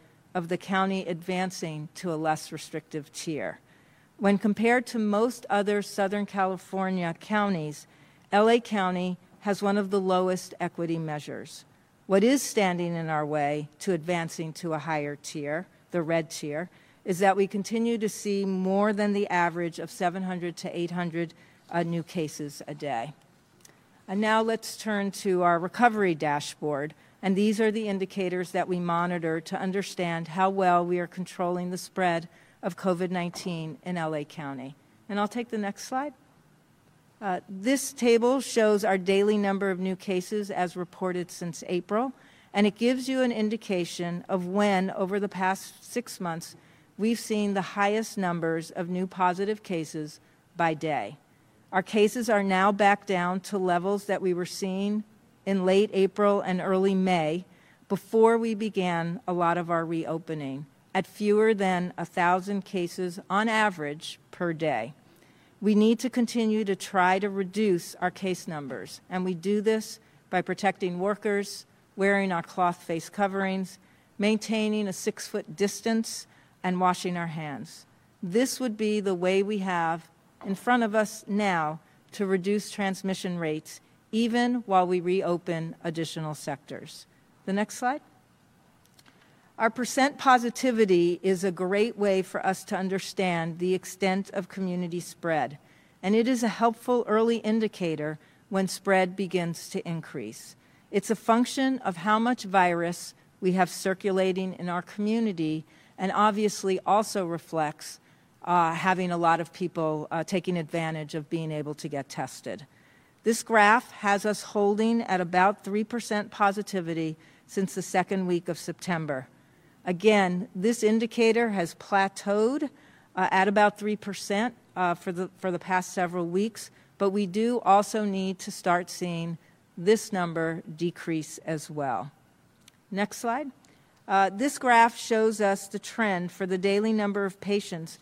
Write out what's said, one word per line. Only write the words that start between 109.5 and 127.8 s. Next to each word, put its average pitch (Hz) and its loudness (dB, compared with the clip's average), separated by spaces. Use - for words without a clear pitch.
people, 156 -2
uh, 160 -2
taking 180 -2
advantage 160 -4
of 151 -6
being 160 -4
able 151 -6
to - -12
get 143 -6
tested. 127 -10
This 226 2
graph 220 6
has 202 0
us 208 -2
holding 214 2
at 185 0
about 185 2
three 208 -2
percent 214 -4
positivity 175 -2
since - -2
the 190 -4
second 185 0
week 175 0
of 165 -6
September. 160 -6
Again, 185 4
this 220 0
indicator 226 2
has 190 -2
plateaued, 208 0
uh, 185 2
at 190 4
about 208 4
three 208 -2
percent, 208 -4
uh, 175 0
for - -8
the, 180 -4
for 190 -4
the 175 -4
past 185 -2
several 175 -2
weeks, 196 -4
but 196 2
we 202 0
do 226 0
also 202 4